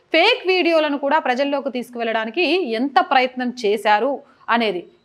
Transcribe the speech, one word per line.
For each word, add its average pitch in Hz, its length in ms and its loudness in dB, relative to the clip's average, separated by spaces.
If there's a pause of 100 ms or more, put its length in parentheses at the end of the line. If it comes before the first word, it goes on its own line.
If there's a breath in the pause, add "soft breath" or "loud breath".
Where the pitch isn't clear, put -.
(120)
ఫేక్ 349 340 4
వీడియోలను 320 520 2
కూడా 285 200 0
ప్రజల్లోకి 277 520 -2
తీసుకువెళ్ళడానికి 240 1040 -2
ఎంత 254 280 -2
ప్రయత్నం 254 520 0 (140)
చేశారు 214 680 0 (140 soft breath)
అనేది, 214 380 -2 (180)